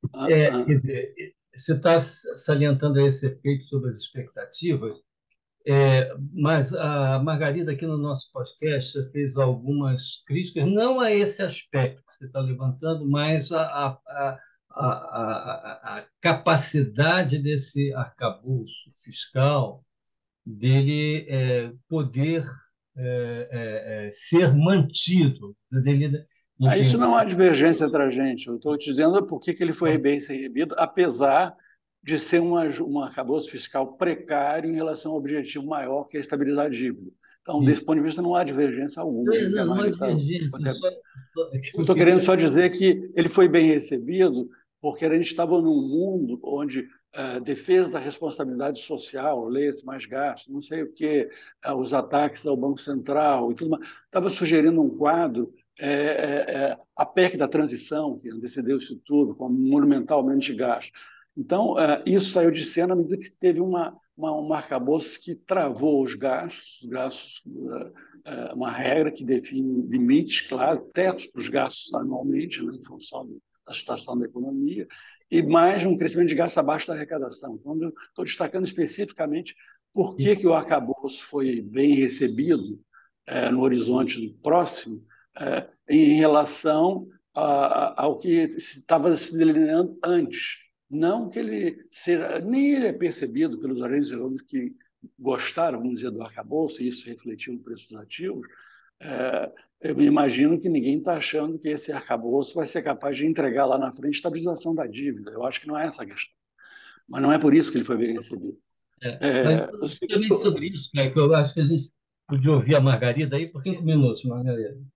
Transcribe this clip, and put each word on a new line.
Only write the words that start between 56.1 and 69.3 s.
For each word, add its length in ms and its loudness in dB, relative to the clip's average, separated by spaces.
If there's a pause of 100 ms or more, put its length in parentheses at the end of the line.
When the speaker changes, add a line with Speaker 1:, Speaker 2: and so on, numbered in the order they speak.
Speaker 1:
eh, 220 -2 (160)
a 100 0
pec 320 2
da 120 0
transição, 680 -2
que 140 -14
antecedeu 460 -4
isso 280 -8
tudo, 300 2
com 140 -10
um 20 -2
monumental 680 4
aumento 240 2
de 120 -6
gastos. 380 -4 (440)
Então, 420 0
eh, 280 2
isso 240 2
saiu 200 4
de 140 -4
cena 280 -2
à 40 0
medida 220 -2
que 120 -14
teve 300 0
uma, 360 -2 (200)
uma, 140 -4 (100)
um 120 -4
arcabouço 680 -4
que 140 -10
travou 680 0
os 120 -4
gastos, 680 -6
os 60 -16
gastos, 580 -8
eh, 460 -12 (340)
eh, 280 -12
uma 160 -6
regra 400 0
que 140 -14
define 640 -2